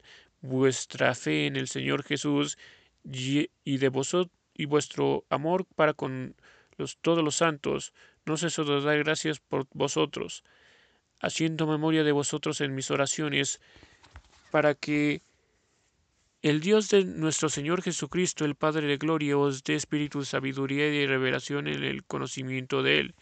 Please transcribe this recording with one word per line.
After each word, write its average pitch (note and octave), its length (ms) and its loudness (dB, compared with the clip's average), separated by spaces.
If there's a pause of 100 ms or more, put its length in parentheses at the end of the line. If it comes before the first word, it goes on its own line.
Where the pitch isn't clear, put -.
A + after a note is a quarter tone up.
(420)
vuestra C3 720 2
fe D3+ 320 -2
en C#3 80 -4
el C3 120 -4
Señor C#3 360 -4
Jesús, D3 560 -2 (520)
y, C3+ 380 0 (140)
y C3+ 140 -2
de C3 140 2
vosot-, F3 380 -2 (240)
y D#3 120 -6
vuestro C#3+ 640 0
amor E3 360 0 (100)
para D3+ 180 4
con C3 420 -6 (420)
los, C#3 220 -8
todos E3 240 2
los D3 140 0
santos, C#3 540 0 (340)
no D3+ 120 -2
ceso D#3+ 280 -2
de C#3+ 160 2
dar D3 180 2
gracias D3+ 400 0
por C3+ 340 -4
vosotros, D3 720 -2 (800)
haciendo D#3+ 420 0
memoria D#3 380 2
de D3 80 4
vosotros C#3+ 500 -2
en C#3 140 -2
mis C3+ 160 -6
oraciones, C#3 680 0 (920)
para D3 240 4
que D3 460 0 (1200)
el D3+ 160 4
Dios G#3 300 4
de G3 160 6
nuestro D#3 420 0
Señor D3+ 340 -2
Jesucristo, E3+ 600 -2
el D3 120 0
Padre D#3 300 0
de C#3+ 120 2
gloria, D3 400 0
os C#3+ 260 0
dé D3+ 120 0
espíritu D3 440 -2
de C#3 60 -4
sabiduría C3+ 640 0
y D3 100 0
de C#3 80 2
revelación C3+ 600 0
en D3 180 -4
el C3+ 180 -4
conocimiento C3 800 -4
de C#3+ 160 4
él, - 220 -4